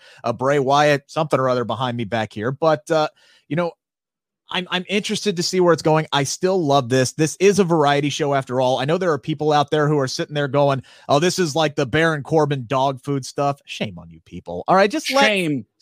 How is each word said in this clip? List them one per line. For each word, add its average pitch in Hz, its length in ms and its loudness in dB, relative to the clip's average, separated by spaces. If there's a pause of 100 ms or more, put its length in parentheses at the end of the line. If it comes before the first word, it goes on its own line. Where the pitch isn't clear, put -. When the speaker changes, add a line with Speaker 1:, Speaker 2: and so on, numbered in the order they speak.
(240)
Speaker 1:
a, 117 60 -4
a 120 40 0
Bray 135 260 0
Wyatt 143 500 2
something 151 300 0
or 131 100 0
other 123 140 0
behind 117 320 -4
me 120 80 -4
back 110 300 -4
here. 110 180 -4
But, 156 400 0
uh, 156 160 2 (400)
you 143 80 -6
know, 175 160 -2 (800)
I'm, 180 220 -6
I'm 180 160 -4
interested 208 500 -2
to 175 60 -2
see 185 160 -2
where 175 140 4
it's - 80 -2
going. 156 320 2
I 143 100 2
still 185 420 -2
love 139 240 2
this. 127 240 2
This 151 260 -2
is 196 200 4
a 190 60 4
variety 143 440 2
show 143 240 -2
after 131 280 -2
all. 127 180 2
I 131 60 -2
know 160 120 0
there 180 140 0
are 139 80 -2
people 151 320 -2
out 147 200 2
there 151 180 2
who 151 100 2
are 131 80 0
sitting 147 280 -6
there 143 120 -2
going, 139 360 2 (260)
"Oh, 143 100 4
this 175 180 0
is 165 160 -2
like 156 220 0
the 147 100 0
Baron 156 380 0
Corbin 143 420 0
dog 135 380 -2
food 139 220 -4
stuff." 143 400 -4
Shame 95 340 -10
on 82 100 -20
you - 120 -20
people. - 480 -12
All 175 80 4
right, 208 120 4
just 302 220 -6
let, 269 140 2
Speaker 2:
Shame. 170 400 -2 (160)